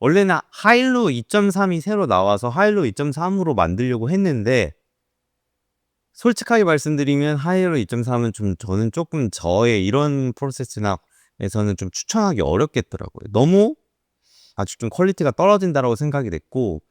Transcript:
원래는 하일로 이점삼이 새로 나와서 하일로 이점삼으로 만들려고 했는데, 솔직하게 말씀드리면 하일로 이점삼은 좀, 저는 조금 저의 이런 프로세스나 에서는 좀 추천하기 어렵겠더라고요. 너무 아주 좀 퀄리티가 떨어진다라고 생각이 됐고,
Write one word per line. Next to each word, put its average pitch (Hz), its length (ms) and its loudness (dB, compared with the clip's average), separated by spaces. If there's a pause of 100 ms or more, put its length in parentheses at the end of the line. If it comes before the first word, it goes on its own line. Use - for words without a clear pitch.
원래는 180 360 4 (140)
하일로 240 600 2
이점삼이 185 720 0
새로 202 260 -2
나와서 101 420 2
하일로 196 380 2
이점삼으로 151 680 -2
만들려고 110 560 0
했는데, 127 600 0 (1400)
솔직하게 226 520 0
말씀드리면 147 720 2
하일로 175 400 0
이점삼은 120 560 -2
좀, 98 240 -2
저는 104 340 -2
조금 156 400 -4
저의 98 560 0
이런 135 460 0
프로세스나 107 680 -6 (400)
에서는 104 380 -2
좀 92 140 -8
추천하기 202 500 -2
어렵겠더라고요. - 880 -4
너무 185 460 4 (800)
아주 - 220 -6
좀 117 100 -6
퀄리티가 180 440 0
떨어진다라고 170 640 2
생각이 139 360 -4
됐고, 87 600 -6